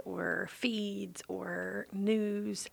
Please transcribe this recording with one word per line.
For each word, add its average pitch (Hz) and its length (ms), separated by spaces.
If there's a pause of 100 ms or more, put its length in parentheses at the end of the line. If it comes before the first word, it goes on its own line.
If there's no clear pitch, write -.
or - 460
feeds 202 800
or 185 640
news, 208 800